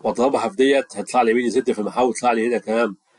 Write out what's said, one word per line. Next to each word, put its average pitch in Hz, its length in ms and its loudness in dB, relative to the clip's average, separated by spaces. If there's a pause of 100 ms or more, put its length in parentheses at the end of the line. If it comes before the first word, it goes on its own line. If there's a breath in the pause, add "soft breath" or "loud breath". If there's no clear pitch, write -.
واضربها 123 480 0
في 98 80 -12
ديت 135 400 2
هيطلع 110 260 -2
لي 117 120 2
مين 123 120 0
الزد 120 260 0
في 107 60 -6
المحول؟ 113 320 0
يطلع 123 220 -2
لي 113 160 0
هنا 117 100 -2
كام؟ 110 380 -2 (220 soft breath)